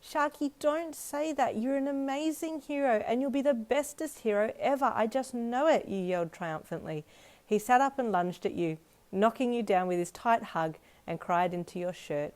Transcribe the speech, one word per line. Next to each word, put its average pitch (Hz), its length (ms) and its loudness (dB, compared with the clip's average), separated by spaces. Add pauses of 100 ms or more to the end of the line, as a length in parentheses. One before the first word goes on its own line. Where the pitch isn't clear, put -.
Sharky, 294 560 0
don't 311 360 0
say 302 400 -4
that. 262 220 2
You're 254 200 0
an 269 100 0
amazing 285 760 -2
hero, 269 440 2
and 247 140 0
you'll 277 100 0
be 269 120 0
the 285 120 4
bestest 277 680 -4
hero 214 380 0
ever. 262 360 2
I 220 120 2
just 254 280 -2
know 240 320 0
it, 294 220 4
you 196 120 -4
yelled 175 320 -2
triumphantly. 160 720 -8 (400)
He 214 140 2
sat 247 220 6
up 269 180 2
and 240 120 0
lunged 180 360 0
at - 80 -2
you, 165 240 0 (340)
knocking 226 400 2
you 240 100 0
down 185 260 2
with 180 100 2
his 175 120 -2
tight 233 320 2
hug, 160 340 -4 (300)
and 165 140 -6
cried 175 320 2
into 175 260 -6
your 180 140 -4
shirt. 151 440 -6